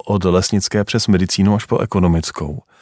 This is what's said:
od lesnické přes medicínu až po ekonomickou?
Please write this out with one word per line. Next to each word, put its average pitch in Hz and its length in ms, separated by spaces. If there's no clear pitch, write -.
od 101 180
lesnické 92 600
přes 110 240
medicínu 98 480
až - 100
po - 120
ekonomickou? 82 840